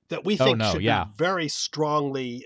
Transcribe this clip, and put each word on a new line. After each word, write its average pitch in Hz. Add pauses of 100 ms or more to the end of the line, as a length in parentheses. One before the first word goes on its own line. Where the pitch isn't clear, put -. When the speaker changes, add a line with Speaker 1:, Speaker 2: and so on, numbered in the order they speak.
Speaker 1:
that -
we 208
Speaker 2:
Oh, 131
Speaker 1:
think 127
Speaker 2:
no, 107
Speaker 1:
should 82
Speaker 2:
yeah. 104
Speaker 1:
be 104
very 170
strongly, 139